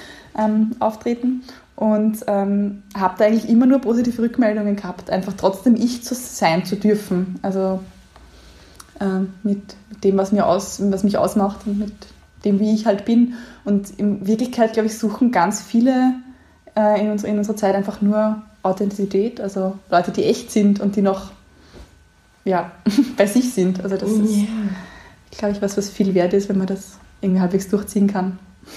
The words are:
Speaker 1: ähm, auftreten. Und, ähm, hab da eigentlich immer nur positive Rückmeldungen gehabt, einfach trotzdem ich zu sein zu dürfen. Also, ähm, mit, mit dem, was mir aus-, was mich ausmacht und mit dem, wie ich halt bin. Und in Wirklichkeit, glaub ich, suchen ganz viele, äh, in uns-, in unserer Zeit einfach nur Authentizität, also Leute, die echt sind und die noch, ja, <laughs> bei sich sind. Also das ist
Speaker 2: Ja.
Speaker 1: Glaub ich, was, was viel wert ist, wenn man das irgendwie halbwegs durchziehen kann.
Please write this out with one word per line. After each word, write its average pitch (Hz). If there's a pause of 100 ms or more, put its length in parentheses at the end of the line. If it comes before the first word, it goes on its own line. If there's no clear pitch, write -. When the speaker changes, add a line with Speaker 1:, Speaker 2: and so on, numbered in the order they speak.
(380)
Speaker 1:
ähm, 214
auftreten. 240 (320)
Und, 214 (100)
ähm, 202 (100)
hab 190
da 220
eigentlich 220
immer 240
nur 262
positive 233
Rückmeldungen 214
gehabt, 180
einfach 190
trotzdem 220
ich -
zu -
sein 175
zu 208
dürfen. 190
Also, 190 (1200)
ähm, 190 (100)
mit, 202 (140)
mit -
dem, 196
was 190
mir 202
aus-, 196 (100)
was 196
mich 202
ausmacht -
und 202
mit 208 (520)
dem, 202
wie 214
ich 220
halt 202
bin. 240 (320)
Und 202
in 196
Wirklichkeit, 226
glaub 220
ich, 214
suchen 226
ganz 190
viele, 254 (600)
äh, 208
in 214
uns-, 202
in 208
unserer 208
Zeit 196
einfach 196
nur 214 (220)
Authentizität, 202
also 190 (120)
Leute, 175
die -
echt -
sind 202
und 202
die 208
noch, 196 (1120)
ja, 180 (220)
<laughs> 247
bei 202
sich 247
sind. 185
Also 196
das 202
ist 214
Speaker 2:
Ja. 208 (920)
Speaker 1:
Glaub 208
ich, 202
was, 202
was 202
viel 190
wert 180
ist, 196
wenn 196
man 190
das - (240)
irgendwie 185
halbwegs 185
durchziehen 202
kann. 185 (380)